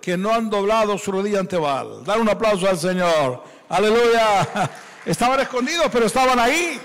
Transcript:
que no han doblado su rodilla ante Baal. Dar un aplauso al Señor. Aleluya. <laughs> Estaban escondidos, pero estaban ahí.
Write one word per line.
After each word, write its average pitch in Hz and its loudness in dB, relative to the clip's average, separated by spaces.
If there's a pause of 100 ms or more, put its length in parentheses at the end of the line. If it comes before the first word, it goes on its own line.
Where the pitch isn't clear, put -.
que 180 -4
no 202 0
han 226 0
doblado 208 0
su - -6
rodilla 202 -2
ante 185 -4
Baal. 120 -4
Dar 202 0
un 220 2
aplauso 202 0
al 190 2
Señor. 165 0 (240)
Aleluya. 214 2 (180)
<laughs> - -18
Estaban 240 0
escondidos, 269 -2
pero 233 2
estaban 254 2
ahí. 294 0